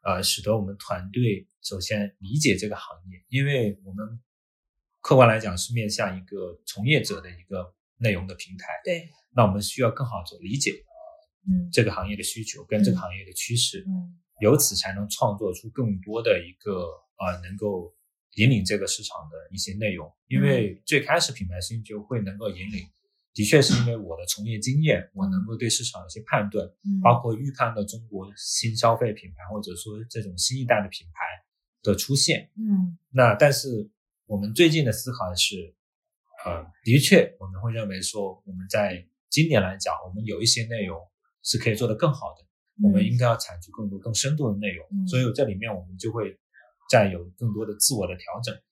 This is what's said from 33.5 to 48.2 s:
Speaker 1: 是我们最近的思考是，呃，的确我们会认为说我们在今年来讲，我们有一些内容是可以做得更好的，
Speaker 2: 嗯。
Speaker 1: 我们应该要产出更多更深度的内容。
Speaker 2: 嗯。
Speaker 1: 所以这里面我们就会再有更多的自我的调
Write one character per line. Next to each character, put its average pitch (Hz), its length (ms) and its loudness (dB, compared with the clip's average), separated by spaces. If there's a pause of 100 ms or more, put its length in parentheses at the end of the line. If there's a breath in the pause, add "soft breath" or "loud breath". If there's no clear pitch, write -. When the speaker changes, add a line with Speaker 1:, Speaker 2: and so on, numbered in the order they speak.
Speaker 1:
是 113 360 -4 (360)
我 107 100 -4
们 104 180 -4
最 170 160 6
近 156 140 2
的 117 80 2
思 - 220 -4
考 92 220 -6
是， 87 380 -2 (720)
呃， 82 200 -6 (180)
的 123 160 8
确 - 400 6
我 92 80 -12
们 95 140 -8
会 113 100 -2
认 113 160 -4
为 95 140 -8
说 98 440 -6
我 98 60 -14
们 92 180 -10
在 95 360 -2 (240)
今 160 180 4
年 120 140 4
来 92 160 -4
讲， 90 160 -4 (120)
我 92 80 -12
们 107 120 -6
有 98 160 -6
一 113 40 -2
些 117 200 2
内 113 180 -6
容 82 160 -8 (440)
是 117 140 -2
可 117 120 0
以 107 60 2
做 117 120 0
得 107 80 0
更 160 160 2
好 - 260 -6
的， - 60 -20 (380)
Speaker 2:
嗯。 - 20 6
Speaker 1:
我 202 60 8
们 - 160 6
应 120 120 2
该 123 80 4
要 113 120 4
产 - 240 -10
出 - 100 -20
更 104 180 -8
多 95 100 -8
更 110 140 -6
深 139 220 0
度 135 160 0
的 98 60 0
内 101 140 -4
容。 90 200 -12
Speaker 2:
嗯。 196 160 -2
Speaker 1:
所 131 120 2
以 120 140 2
这 139 120 2
里 101 100 -4
面 110 180 -6
我 90 120 -8
们 92 120 -16
就 110 140 -4
会 104 260 -6 (520 soft breath)
再 104 220 6
有 87 120 -8 (140)
更 113 160 -4
多 107 120 -4
的 - 120 -8
自 - 160 2
我 98 140 0
的 90 80 -6
调 - 280 -10